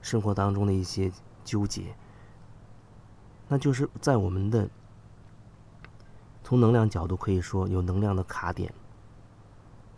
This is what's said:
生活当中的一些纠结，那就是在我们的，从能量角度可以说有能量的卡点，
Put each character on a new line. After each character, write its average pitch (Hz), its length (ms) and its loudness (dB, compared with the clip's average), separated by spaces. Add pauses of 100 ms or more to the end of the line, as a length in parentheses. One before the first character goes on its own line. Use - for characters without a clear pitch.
生 117 180 0
活 101 140 0
当 101 180 2
中 101 140 2
的 101 80 2
一 95 100 0
些 95 260 -2 (320)
纠 101 240 -2
结， 95 300 -8 (1500)
那 139 80 0
就 139 160 2
是 135 160 -2 (100)
在 135 200 2
我 92 100 0
们 95 220 -2
的， 110 180 0 (1800)
从 123 160 4
能 113 100 8
量 117 160 6
角 85 200 -2
度 90 100 -2
可 - 160 -2
以 92 80 2
说 92 260 -2
有 92 140 -2
能 90 180 -2
量 104 160 0
的 92 100 -2
卡 - 280 -8
点， - 180 -6 (1300)